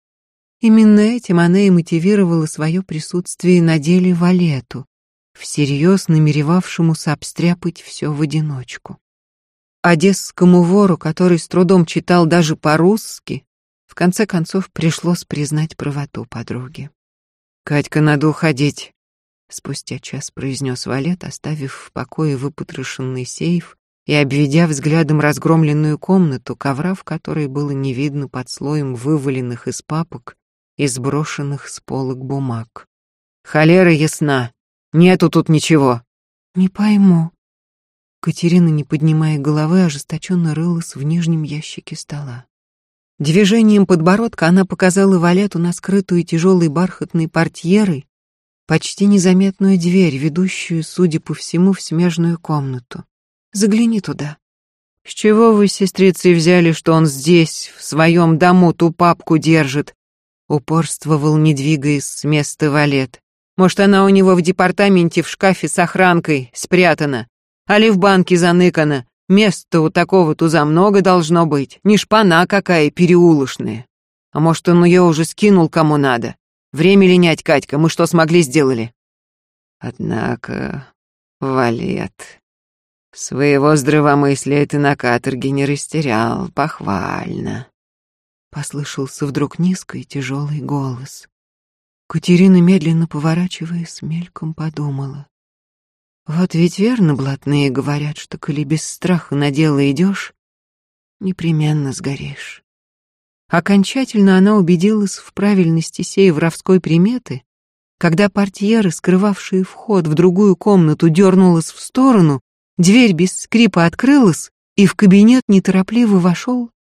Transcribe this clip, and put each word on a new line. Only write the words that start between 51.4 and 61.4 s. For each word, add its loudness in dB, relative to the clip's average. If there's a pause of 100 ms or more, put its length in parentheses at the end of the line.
в -6
смежную -2
комнату. -8 (480)
«Загляни 0
туда». -10 (680)
«С -18
чего 2
вы, 4
сестрицы, 0
взяли, 4
что 0
он 4
здесь, 0
в -20
своем 2
дому, 4
ту 0
папку 0
держит?» 0 (580)
упорствовал, -2
не 2